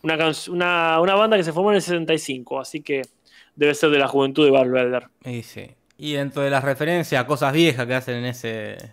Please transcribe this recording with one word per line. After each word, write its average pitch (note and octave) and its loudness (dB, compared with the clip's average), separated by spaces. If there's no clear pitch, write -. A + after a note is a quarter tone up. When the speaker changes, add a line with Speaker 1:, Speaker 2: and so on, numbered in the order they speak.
Speaker 1:
Una D#3+ -2
can-, D#3+ 2
una, F3 0
una G3 2
banda A3 4
que F#3+ 2
se D#3+ -4
formó F#3+ 2
en G3+ 4
el F3 2
sesenta E3 -2
y D#3 0
cinco, C3 -8
así D3+ -12
que C#3 -4
debe D3 2
ser D3+ 2
de D3 4
la C#3 4
juventud C3+ 2
de C#3 8
Bart C3 6
Belder. B2+ 0
Speaker 2:
Y A#2+ -8
sí. - -18
Y D3 -8
dentro C#3 -4
de C#3 0
las C3+ 0
referencias D3 0
a A#2+ -2
cosas C#3 -2
viejas C#3+ 2
que B2+ -2
hacen B2 -6
en A#2+ -8
ese A2+ -10